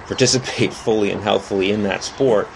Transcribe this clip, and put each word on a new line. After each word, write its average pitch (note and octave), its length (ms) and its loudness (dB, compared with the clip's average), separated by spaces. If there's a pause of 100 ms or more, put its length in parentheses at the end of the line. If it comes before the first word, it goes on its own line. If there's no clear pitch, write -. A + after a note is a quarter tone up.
participate B2 640 0
<laughs> - 100 -12
fully G#2+ 280 2
and F2+ 100 -6
healthfully G2 480 0
in G#2 140 0
that F#2+ 180 -2
sport. A2+ 540 0